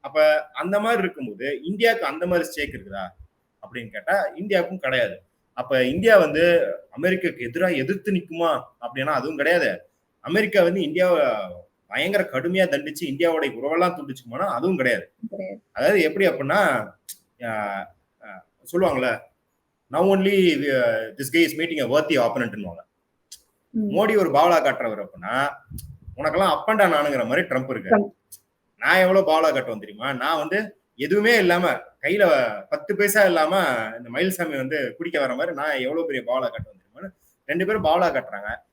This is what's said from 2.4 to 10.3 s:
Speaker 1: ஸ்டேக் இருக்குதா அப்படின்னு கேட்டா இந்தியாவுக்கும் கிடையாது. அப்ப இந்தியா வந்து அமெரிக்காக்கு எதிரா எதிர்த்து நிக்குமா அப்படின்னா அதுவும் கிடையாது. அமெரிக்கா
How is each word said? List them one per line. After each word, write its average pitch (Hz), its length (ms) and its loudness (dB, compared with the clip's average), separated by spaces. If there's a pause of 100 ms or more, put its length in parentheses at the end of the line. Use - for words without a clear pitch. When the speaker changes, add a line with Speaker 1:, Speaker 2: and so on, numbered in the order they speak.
Speaker 1:
ஸ்டேக் 147 260 -8
இருக்குதா 95 340 -10 (540)
அப்படின்னு 117 260 -14
கேட்டா 156 460 -2
இந்தியாவுக்கும் 185 440 -2
கிடையாது. 123 440 -2 (300)
அப்ப 127 320 0
இந்தியா 190 340 4
வந்து 165 540 4 (240)
அமெரிக்காக்கு 170 540 -2
எதிரா 170 260 0
எதிர்த்து 196 360 -2
நிக்குமா 165 500 -2 (180)
அப்படின்னா 131 260 -6
அதுவும் 147 300 -2
கிடையாது. 143 460 0 (380)
அமெரிக்கா 202 420 2